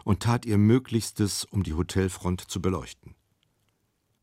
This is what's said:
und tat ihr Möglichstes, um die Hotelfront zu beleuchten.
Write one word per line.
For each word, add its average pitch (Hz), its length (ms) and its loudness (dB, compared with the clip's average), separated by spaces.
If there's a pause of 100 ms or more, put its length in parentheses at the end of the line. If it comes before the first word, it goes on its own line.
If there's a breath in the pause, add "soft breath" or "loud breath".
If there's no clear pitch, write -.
und 101 180 0
tat 117 240 2
ihr 107 120 2
Möglichstes, 110 880 2
um 95 180 -4
die 78 100 -4
Hotelfront 92 680 -2
zu - 200 -8
beleuchten. 87 540 -6 (1080)